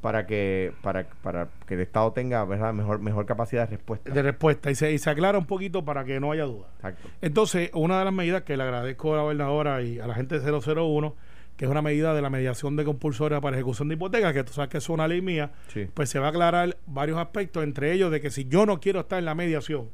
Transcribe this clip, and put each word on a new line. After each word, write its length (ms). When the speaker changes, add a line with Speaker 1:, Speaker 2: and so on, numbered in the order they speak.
Speaker 1:
para 260
que, 460
para, 260
para 260
que 60
el 60
Estado 320
tenga, 320
¿verdad?, 300
mejor, 240
mejor 260
capacidad 440
de 80
respuesta. 340
Speaker 2:
De 120
respuesta, 500
y 20
se, 180
y 60
se 120
aclara 280
un 80
poquito 380
para 200
que 140
no 140
haya 120
duda. 220
Speaker 1:
Exacto. 320
Speaker 2:
Entonces, 520
una 280
de 40
las 100
medidas 280
que 140
le 80
agradezco 500
a 40
la 40
gobernadora 600
y 180
a 80
la 60
gente 220
de 80
cero 160
cero 260
uno, 280
que 80
es 80
una 100
medida 320
de 80
la 80
mediación 460
de 80
compulsoria 560
para 160
ejecución 320
de 80
hipoteca, 360
que 120
tú 80
sabes 180
que 80
es 100
una 200
ley 120
mía, 300
Speaker 1:
Sí. 260
Speaker 2:
pues 160
se 120
va 60
a 40
aclarar 460
varios 320
aspectos, 460
entre 280
ellos 200
de 80
que 100
si 140
yo 200
no 140
quiero 220
estar 180
en 60
la 100
mediación 600